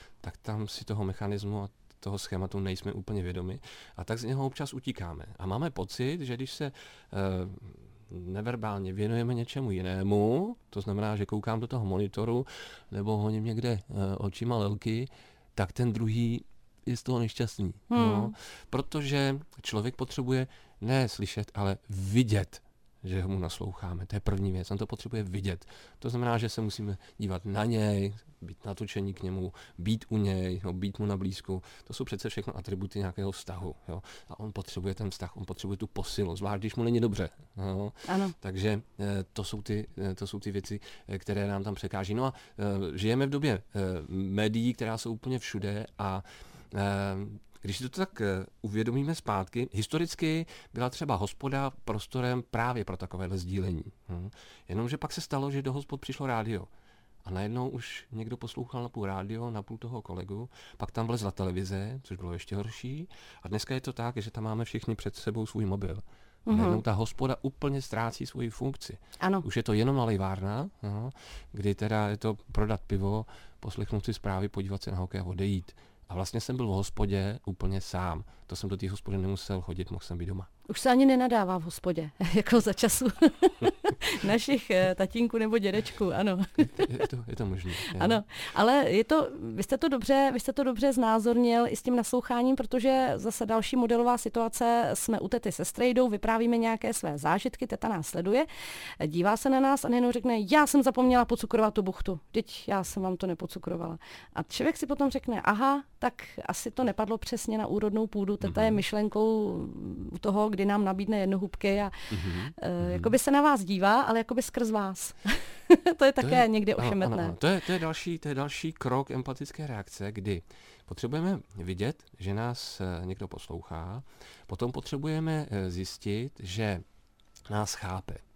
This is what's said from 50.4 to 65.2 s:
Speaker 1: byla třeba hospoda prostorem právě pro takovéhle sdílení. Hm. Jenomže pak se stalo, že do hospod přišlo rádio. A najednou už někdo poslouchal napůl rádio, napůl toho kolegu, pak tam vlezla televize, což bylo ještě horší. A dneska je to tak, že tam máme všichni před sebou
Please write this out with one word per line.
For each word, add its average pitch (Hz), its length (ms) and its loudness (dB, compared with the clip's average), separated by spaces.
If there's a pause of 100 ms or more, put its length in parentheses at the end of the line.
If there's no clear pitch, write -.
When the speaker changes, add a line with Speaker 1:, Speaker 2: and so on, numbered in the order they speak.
Speaker 1:
byla 123 160 -2
třeba - 240 -2
hospoda 135 580 -2 (120)
prostorem 123 640 -2
právě 117 340 0
pro 92 120 -6
takovéhle 92 420 -4
sdílení. 90 460 -2 (240)
Hm. 90 220 -8 (380)
Jenomže 117 280 -4
pak - 160 -6
se - 80 -8
stalo, 139 300 -2
že 139 120 -2
do 135 100 -4
hospod 139 280 -8
přišlo 135 260 -8
rádio. 113 380 -2 (600)
A 95 60 -10
najednou 110 380 -2
už 127 440 -10
někdo 113 240 -8
poslouchal 123 460 -8
napůl 117 240 -4
rádio, 104 440 -4
napůl 110 280 -8
toho 117 240 -10
kolegu, 98 460 -8 (280)
pak 104 140 -6
tam 113 160 -2
vlezla 110 240 0
televize, 98 720 -2
což 92 140 -10
bylo 87 160 -8
ještě 85 240 -8
horší. 123 520 -8 (340)
A 87 60 -10
dneska 107 260 -2
je 131 60 -2
to 131 120 -8
tak, 120 240 -4
že 110 140 -6
tam 110 140 -6
máme 110 200 -2
všichni 113 300 -4
před - 220 -8
sebou 110 300 -4